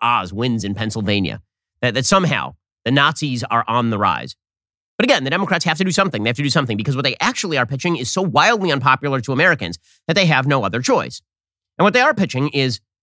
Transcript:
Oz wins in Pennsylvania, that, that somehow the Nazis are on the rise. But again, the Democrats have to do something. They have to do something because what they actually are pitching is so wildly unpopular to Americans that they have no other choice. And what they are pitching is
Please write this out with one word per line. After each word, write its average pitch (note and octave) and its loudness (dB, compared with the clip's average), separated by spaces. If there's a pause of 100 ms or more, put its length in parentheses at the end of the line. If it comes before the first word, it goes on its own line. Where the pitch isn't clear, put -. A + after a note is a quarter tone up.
Oz A2 0
wins A2+ -2
in G2 -6
Pennsylvania, G#2 -2 (400)
that, B2 0
that C3 -2
somehow C3+ 0 (280)
the A#2 -2
Nazis C#3 2
are A#2 0
on A#2 0
the G#2+ 0
rise. D#2 -2 (640)
But A3 0
again, A#3 2
the F3+ -4
Democrats F3+ 0
have D#3 2
to F#3+ 0
do F#3 0
something. D3+ 0
They A2+ 0
have A#2+ -2
to C#3+ -4
do C#3+ 0
something B2 0
because B2+ -2
what C3+ -4
they C3 -2
actually F3+ -2
are B2 2
pitching C#3 -2
is A#2+ -6
so F#3 -2
wildly F#3 2
unpopular C3+ 0
to C3+ -6
Americans C#3 0 (300)
that - 0
they F#3+ 4
have C3+ 2
no C3+ 2
other G#2+ -2
choice. A#2 -2 (560)
And E3 2
what G3+ 4
they B3 4
are C#4+ 4
pitching D3 0
is C3 -2 (240)